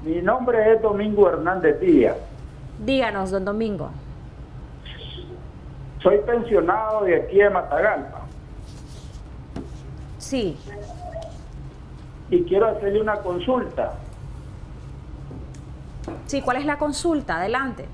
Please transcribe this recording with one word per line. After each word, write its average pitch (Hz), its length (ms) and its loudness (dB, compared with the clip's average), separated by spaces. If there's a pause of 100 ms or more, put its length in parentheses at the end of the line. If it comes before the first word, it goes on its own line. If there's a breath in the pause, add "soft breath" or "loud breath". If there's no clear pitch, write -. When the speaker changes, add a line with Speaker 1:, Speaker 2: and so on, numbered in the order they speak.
Speaker 1:
Mi 170 180 0
nombre 226 500 6
es 220 80 8
Domingo 208 480 6
Hernández 165 520 4
Díaz. 147 360 8 (720)
Speaker 2:
Díganos, 214 440 2
don 190 140 0
Domingo. 208 460 -2 (2000)
Speaker 1:
Soy 202 240 6
pensionado 214 800 2
de 175 120 6
aquí 185 220 4
de 202 120 10
Matagalpa. 185 680 0 (2000)
Speaker 2:
Sí. 208 380 -2 (1700)
Speaker 1:
Y 175 140 6
quiero 202 240 4
hacerle 208 340 2
una 214 140 0
consulta. 185 760 -2 (2250)
Speaker 2:
Sí, 277 140 -2
¿cuál 262 180 0
es 285 60 -4
la 294 140 0
consulta? 294 600 0
Adelante. 233 560 -2